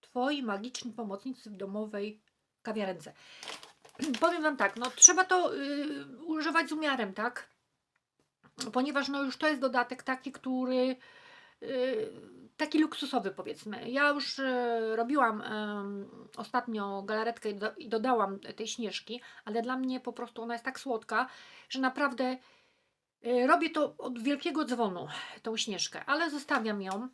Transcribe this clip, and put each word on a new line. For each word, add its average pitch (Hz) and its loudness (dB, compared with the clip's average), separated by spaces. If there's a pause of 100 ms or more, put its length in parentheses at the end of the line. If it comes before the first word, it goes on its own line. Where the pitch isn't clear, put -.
Twoi 269 0
magiczni 220 -4
pomocnicy 220 -8
w 202 -14
domowej 208 -6 (400)
kawiarence. 196 -4 (880)
<clears throat> 269 0
Powiem 339 4
wam 302 2
tak, 196 2
no 240 -4
trzeba 370 10
to, 370 4
y, 285 -4 (200)
używać 311 0
z - -2
umiarem, 269 0
tak? - -4 (1200)
Ponieważ 269 2
no 277 0
już 262 -4
to 311 2
jest 294 2
dodatek 254 0
taki, 262 -4
który, 254 0 (680)
y, 254 -2 (480)
taki 302 0
luksusowy, 262 0
powiedzmy. 208 -8
Ja 277 4
już, 285 -2
y, 240 2
robiłam, 233 2
em, 208 -6 (280)
ostatnio 208 -4
galaretkę 220 -2
i 208 -4
do-, 202 -4
i 254 -14
dodałam 214 2
tej - -8
śnieżki, 220 -6 (240)
ale 220 -2
dla 254 -2
mnie 254 -2
po 247 -8
prostu 233 -8
ona 233 -4
jest 233 -6
tak 262 -6
słodka, 240 0 (420)
że 262 -6
naprawdę, 262 2 (880)
y, 247 4
robię 302 6
to 311 0
od 247 -8
wielkiego 285 0
dzwonu, 202 -2 (340)
tą 226 -4
śnieżkę, - -4
ale 311 2
zostawiam 247 0
ją 202 -4